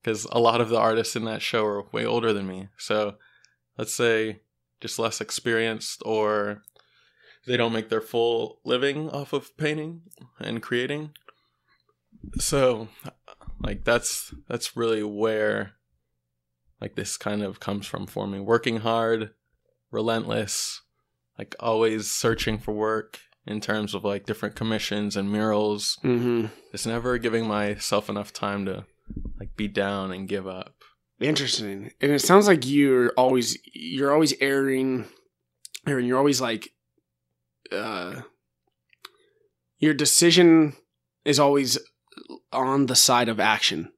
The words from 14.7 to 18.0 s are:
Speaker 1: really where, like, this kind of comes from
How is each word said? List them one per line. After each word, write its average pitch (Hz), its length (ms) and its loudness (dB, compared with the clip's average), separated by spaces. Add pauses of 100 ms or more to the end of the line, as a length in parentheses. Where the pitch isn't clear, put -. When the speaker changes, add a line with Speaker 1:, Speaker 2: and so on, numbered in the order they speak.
Speaker 1:
really 113 280 0
where, 107 680 0 (1080)
like, 107 140 -10
this 101 220 -8
kind 104 260 -4
of 95 160 -8
comes 101 280 -6
from 98 200 -8